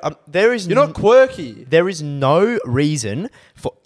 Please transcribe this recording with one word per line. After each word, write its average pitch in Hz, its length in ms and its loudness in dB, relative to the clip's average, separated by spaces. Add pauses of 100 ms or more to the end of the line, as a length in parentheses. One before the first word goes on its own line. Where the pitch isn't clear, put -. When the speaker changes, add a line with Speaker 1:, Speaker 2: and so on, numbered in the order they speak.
Speaker 1:
um, 156 120 -6 (120)
there 202 260 2
is 196 140 -6
Speaker 2:
You're 196 80 0
not 285 140 2
Speaker 1:
n-, - 40 -16
Speaker 2:
quirky. 196 760 2
Speaker 1:
there 165 200 4
is 175 120 -8
no 151 640 0
reason 135 640 -2 (280)
for - 160 -10 (140)